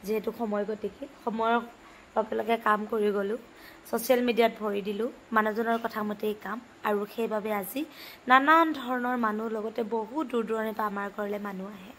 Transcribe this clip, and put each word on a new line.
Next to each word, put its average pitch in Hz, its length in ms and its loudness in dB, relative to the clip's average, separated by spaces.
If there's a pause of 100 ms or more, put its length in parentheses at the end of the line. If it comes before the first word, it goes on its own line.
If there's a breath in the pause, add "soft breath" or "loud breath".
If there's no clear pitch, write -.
যিহেতু 214 340 -2
সময় 208 320 -2
গতিশীল, 214 380 -8 (160)
সময়ৰ 226 300 2 (600 loud breath)
লগে 220 180 0
লগে 226 220 0 (100)
কাম 214 140 4 (100)
কৰি 208 260 2
গ'লো, 202 200 0 (520 loud breath)
ছ'চিয়েল 233 400 2
মিডিয়াত 226 320 4
ভৰি 202 280 -2
দিলোঁ, 214 200 -2 (240)
মানুহজনৰ 220 520 2
কথা 220 180 -4
মতেই 208 400 -2
কাম, 202 160 -8 (260)
আৰু 208 160 2 (140)
সেইবাবে 214 360 -2 (100)
আজি 269 220 -6 (460 loud breath)
নানান 294 380 8 (140)
ধৰণৰ 247 360 -2 (100)
মানুহ, 214 200 -2 (100)
লগতে 220 260 -4
বহু 220 340 -4 (140)
দূৰ 233 180 0
দূৰণিৰ 220 300 -2
পৰা 220 140 -2
আমাৰ 202 140 -4 (100)
ঘৰলৈ 208 220 -4
মানুহ 196 300 -8
আহে। 202 300 -16